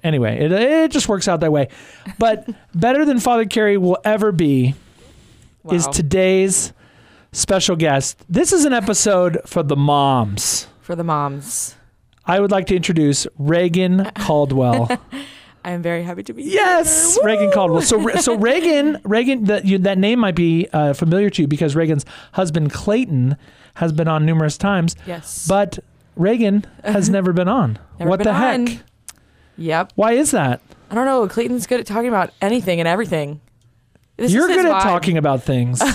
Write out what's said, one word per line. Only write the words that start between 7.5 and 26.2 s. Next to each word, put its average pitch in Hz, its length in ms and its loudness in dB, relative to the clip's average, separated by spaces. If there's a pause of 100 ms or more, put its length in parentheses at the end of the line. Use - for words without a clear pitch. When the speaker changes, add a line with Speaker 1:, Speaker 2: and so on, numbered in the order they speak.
Speaker 1:
guest. 147 540 -2
This 269 240 0
is 320 120 4
an 277 80 2
episode 196 720 0
for 170 180 -2
the 143 120 -2
moms. 139 920 0 (120)
Speaker 2:
For - 140 -10
the 165 100 -6
moms. 143 720 -6 (500)
Speaker 1:
I 185 140 0
would 202 140 2
like 190 160 0
to 190 80 0
introduce 160 500 0 (100)
Reagan 180 680 2
Speaker 2:
<laughs> 208 100 -10
Speaker 1:
Caldwell. 131 720 0 (760)
Speaker 2:
I 180 100 -10
am 175 100 -8
very 170 200 -4
happy 180 200 -10
to 226 100 -14
be - 120 -14
Speaker 1:
Yes, 359 720 2
Speaker 2:
here. 539 100 4
Speaker 1:
Reagan 208 200 2
Speaker 2:
Woo! 190 60 2
Speaker 1:
Caldwell. 180 300 2
So, 220 160 2
Re-, 220 200 0
so 262 160 0
Speaker 2:
<laughs> 214 40 -4
Speaker 1:
Reagan, 294 680 2
Reagan, 233 400 0
that 196 220 0
you, 190 120 2
that 190 200 2
name 220 220 2
might 190 140 0
be, 165 380 2
uh, 147 220 2
familiar 185 340 2
to 180 140 -2
you 143 60 0
because 147 280 0
Reagan's 156 300 0 (260)
husband 160 400 -2
Clayton 147 640 0 (380)
has 165 180 -2
been 160 160 0
on 156 160 0
numerous 160 320 0
times. 190 400 0 (100)
Speaker 2:
Yes. 170 400 -12
Speaker 1:
But 196 320 0 (380)
Reagan 208 480 2 (180)